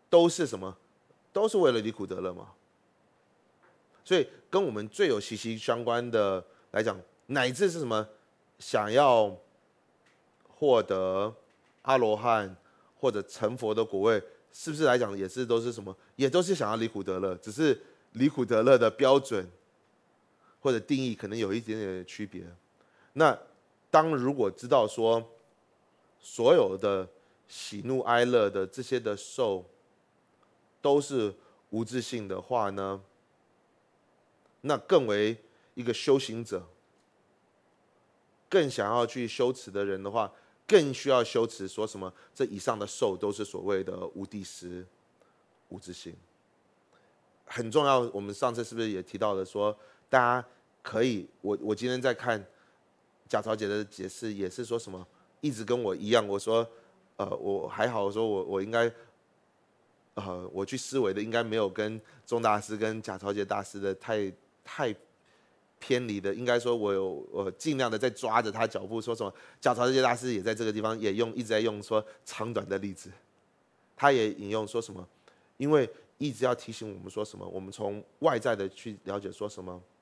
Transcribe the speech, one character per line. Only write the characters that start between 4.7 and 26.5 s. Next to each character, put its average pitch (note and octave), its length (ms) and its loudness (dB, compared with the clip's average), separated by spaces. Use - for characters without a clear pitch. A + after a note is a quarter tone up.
们 G#2+ 180 -6
最 G3+ 180 2
有 A2+ 120 2
息 A2 160 -6
息 A2+ 200 -6
相 A#2 280 0
关 A#2+ 260 0
的 G2+ 340 2
来 G#2 100 0
讲， G#2 180 -2
乃 B2+ 240 0
至 F3+ 180 2
是 E3+ 80 -4
什 D3+ 100 -4
么？ G#2+ 200 0
想 G#2+ 340 -2
要 A#2 440 6
获 B2+ 360 4
得 F#2+ 500 -2
阿 C3 120 4
罗 A2 220 2
汉 G#2+ 360 0
或 C3 120 2
者 G#2 100 -4
成 A2 340 -4
佛 A2 180 -2
的 A2 120 0
果 G2 160 -4
位， G#2+ 200 4
是 - 200 -12
不 D3+ 40 -6
是 D#3 80 0
来 B2+ 140 6
讲 G#2 200 -2
也 F#2+ 120 -4
是 B2+ 160 -6
都 A2+ 160 2
是 A#2+ 100 -4
什 A2+ 100 -12
么？ F#2+ 140 -12
也 C3+ 120 2
都 D#3+ 140 4
是 F3+ 140 0
想 A#2+ 140 0
要 A2 60 0
离 A2+ 120 0
苦 G2+ 160 -6
得 F#2 160 -4
乐， F#2+ 160 -2
只 G#2+ 160 -14
是 C#3 280 2
离 B2+ 140 2
苦 C3+ 160 0
得 A2+ 200 4
乐 C3 140 10
的 A2+ 120 6
标 C#3 300 6
准 G#2 280 -4
或 C#3 120 0
者 A#2 80 2
定 C#3 180 -2
义 B2+ 180 -2
可 G#2 120 -10
能 G#2 100 -8
有 G2+ 160 -2
一 A#2 80 -2
点 A2 180 -6
点 F#2+ 200 -6
的 F#2 40 -10
区 G#2 220 -10
别。 F2+ 180 -14
那 D3 240 4
当 D#3+ 220 6
如 C3 200 0
果 A2+ 180 2
知 - 160 -14
道 B2+ 200 6
说 A2+ 360 2
所 B2+ 340 4